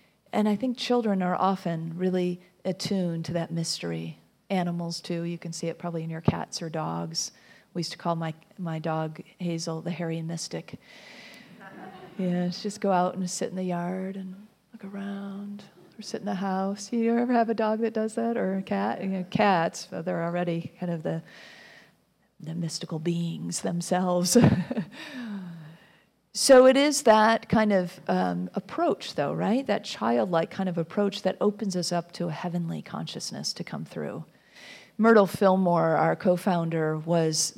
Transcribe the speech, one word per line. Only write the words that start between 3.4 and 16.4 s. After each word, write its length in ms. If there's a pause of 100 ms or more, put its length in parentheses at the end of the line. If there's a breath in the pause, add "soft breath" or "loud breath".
mystery. 680 (320)
Animals, 500
too. 240
You 140
can 160
see 140
it 100
probably 260
in 60
your 120
cats 400
or 80
dogs. 640 (420 soft breath)
We 80
used 100
to 80
call 160
my, 180 (240)
my 220
dog 420 (160)
Hazel 440
the 100
hairy 320
mystic. 560 (1400 loud breath)
Yeah, 320
she'd 140
just 180
go 100
out 240
and 140
sit 220
in 40
the 80
yard 520
and 200 (380)
look 180
around 720 (360)
or 20
sit 200
in 40
the 80
house. 580